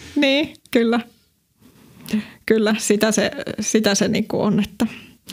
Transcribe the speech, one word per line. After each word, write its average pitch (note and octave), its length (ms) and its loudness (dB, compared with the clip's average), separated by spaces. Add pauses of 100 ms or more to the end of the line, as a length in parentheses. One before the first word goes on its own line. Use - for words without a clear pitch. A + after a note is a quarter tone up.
(160)
Niin, C#4+ 380 2 (180)
kyllä. A#3 280 2 (1500)
Kyllä, A3 320 2
sitä G#3+ 340 2
se, G3+ 200 0 (280)
sitä G#3 360 0
se G3 120 2
niinku - 340 -2
on, G#3 180 2
että, G#3+ 280 -2 (460)